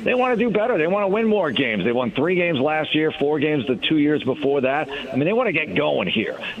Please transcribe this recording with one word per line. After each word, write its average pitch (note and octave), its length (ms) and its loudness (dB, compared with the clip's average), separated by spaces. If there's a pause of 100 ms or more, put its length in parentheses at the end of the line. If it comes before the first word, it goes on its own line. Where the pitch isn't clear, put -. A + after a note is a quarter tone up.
they A#3+ 120 0
wanna B3 220 0
do A#3 120 2
better. G#3+ 300 2
They D#3 80 2
wanna G3+ 220 0
win A3 180 0
more F#3+ 240 2
games. A2+ 320 0
They A#2+ 80 2
won A#2+ 180 0
three D#3 220 0
games E3+ 300 0
last D3+ 340 0
year, D#3 160 2
four D3 280 0
games D3 280 0
the B2 80 0
two D3+ 220 0
years D3 260 2
before C3+ 380 0
that. C#3 280 0
I C#3 280 -8
mean, C#3+ 80 2
they G3 80 0
wanna A#3 180 0
get D#3 240 -2
going C#3+ 320 0
here. F#2+ 320 -4 (220)